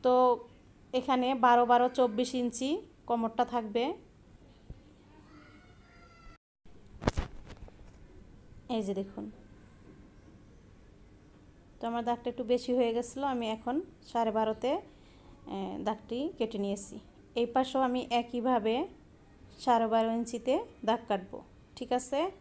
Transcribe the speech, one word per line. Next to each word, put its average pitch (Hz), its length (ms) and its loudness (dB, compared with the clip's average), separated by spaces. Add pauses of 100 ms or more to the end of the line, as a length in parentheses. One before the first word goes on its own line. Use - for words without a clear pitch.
তো 254 80 6 (840)
এখানে 254 280 2 (180)
বারো, 240 260 8
বারো, 247 140 6 (120)
চব্বিশ 247 340 2 (100)
ইঞ্চি 247 280 0 (380)
কোমরটা 233 360 0 (100)
থাকবে। 233 300 -2 (4000)
এই 220 120 -2
যে 196 120 -2
দেখুন, 196 260 -10 (2500)
তো - 120 -10
আমার 233 200 -4
দাগটা 240 240 -2
একটু 247 100 -6 (100)
বেশি 247 240 0
হয়ে 233 180 4
গেছিলো, 240 380 -2
আমি 240 120 -2 (100)
এখন 240 200 -4 (360)
সাড়ে 220 260 2
বারোতে, 220 340 0 (840)
এ, - 20 -6 (300)
দাগটি 214 320 -6 (180)
কেটে 226 260 -4
নিয়েছি। 196 320 -4 (440)
এই 233 140 2
পাশেও 262 360 2
আমি 247 120 -2 (180)
একইভাবে 240 560 0 (880)
সাড়ে 233 300 4
বারো 226 240 4
ইঞ্চিতে 233 360 -2 (340)
দাগ 233 220 0
কাটবো, 190 300 -4 (380)
ঠিক 247 220 -6
আছে? 269 200 0 (220)